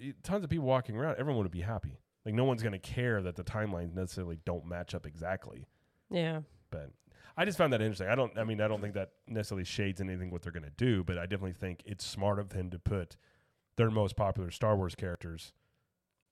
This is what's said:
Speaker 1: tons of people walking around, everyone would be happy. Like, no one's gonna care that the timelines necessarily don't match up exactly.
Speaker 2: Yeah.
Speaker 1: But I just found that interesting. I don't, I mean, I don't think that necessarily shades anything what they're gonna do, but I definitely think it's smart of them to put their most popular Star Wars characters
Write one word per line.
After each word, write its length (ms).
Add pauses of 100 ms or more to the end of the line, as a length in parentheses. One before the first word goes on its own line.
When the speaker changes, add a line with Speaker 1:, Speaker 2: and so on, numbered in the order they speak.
(220)
Speaker 1:
tons 220
of 60
people 160
walking 300
around, 220
everyone 260
would 60
be 120
happy. 360 (280)
Like, 80
no 100
one's 180
gonna 160
care 440
that 120
the 80
timelines 520
necessarily 500
don't 220
match 280
up 120
exactly. 600 (440)
Speaker 2:
Yeah. 300 (280)
Speaker 1:
But 220 (480)
I 80
just 100
found 160
that 80
interesting. 280
I 60
don't, 240
I 60
mean, 160
I 80
don't 140
think 100
that 200 (140)
necessarily 380
shades 380
anything 280
what 120
they're 100
gonna 240
do, 280
but 120
I 60
definitely 320
think 320
it's 180
smart 340
of 120
them 200
to 80
put 380 (600)
their 140
most 240
popular 360
Star 260
Wars 180
characters 580 (800)